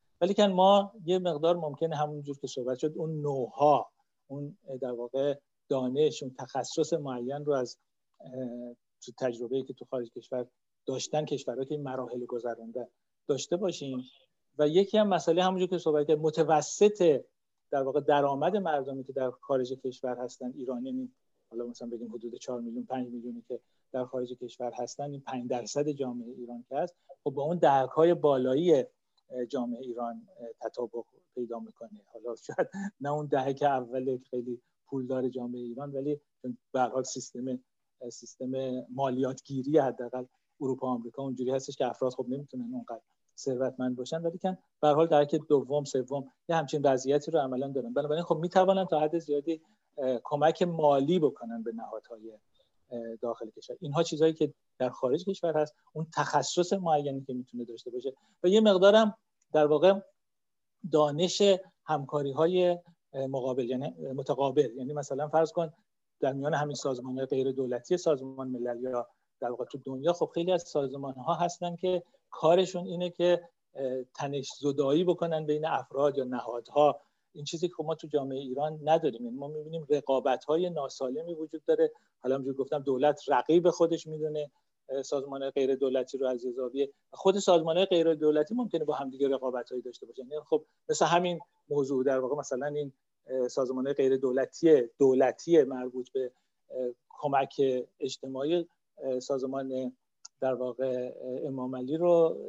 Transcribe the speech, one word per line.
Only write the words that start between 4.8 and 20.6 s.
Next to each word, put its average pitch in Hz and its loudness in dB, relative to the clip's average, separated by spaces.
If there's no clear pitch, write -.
در 127 -4
واقع 135 -4
دانش، 135 0
اون 127 -10
تخصص 135 -4
معین 139 -6
رو 147 2
از، 127 -2
اه، - -20
تو - -16
تجربه‌ای 123 -4
که 131 -12
تو 127 -18
خارج 123 -8
کشور 123 -8
داشتن 151 -4
کشورها 131 -6
که 143 -6
این 147 -8
مراحل 123 -6
گذروندن 117 -8
داشته 143 -2
باشیم. 147 -6
و 151 4
یکی 190 4
هم 214 6
مسئله 175 2
همونجور 185 2
که 185 -2
صحبت 151 2
کرد، 156 4
متوسط 156 4
در 139 0
واقع 139 0
درآمد 143 2
مردمی 139 -4
که 131 -14
در 131 -2
خارج 131 -2
کشور 127 -6
هستن، 123 -10
ایرانیان، 127 -6